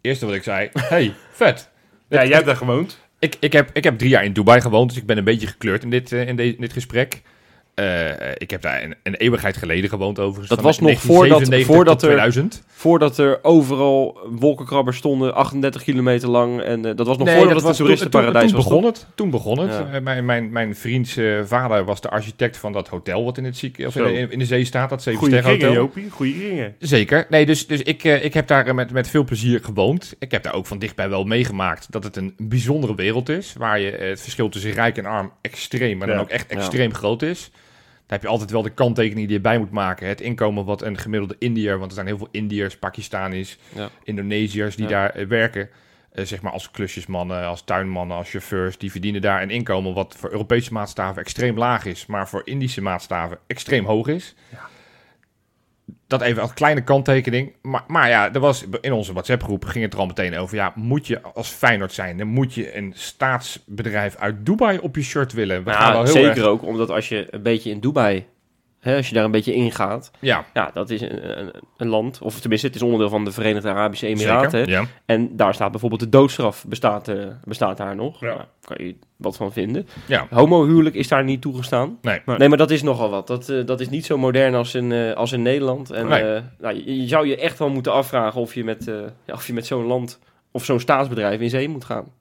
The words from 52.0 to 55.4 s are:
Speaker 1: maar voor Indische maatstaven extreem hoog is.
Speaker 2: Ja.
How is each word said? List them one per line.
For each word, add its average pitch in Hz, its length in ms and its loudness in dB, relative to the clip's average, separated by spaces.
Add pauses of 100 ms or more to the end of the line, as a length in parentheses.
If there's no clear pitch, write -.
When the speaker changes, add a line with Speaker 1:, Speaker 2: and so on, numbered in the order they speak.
Speaker 1:
maar 98 220 -6
voor 101 160 -8
Indische 127 380 -6
maatstaven 87 640 -6
extreem 117 380 -2
hoog 110 240 0
is. 165 260 -8 (180)
Speaker 2:
Ja. 120 60 -20 (1500)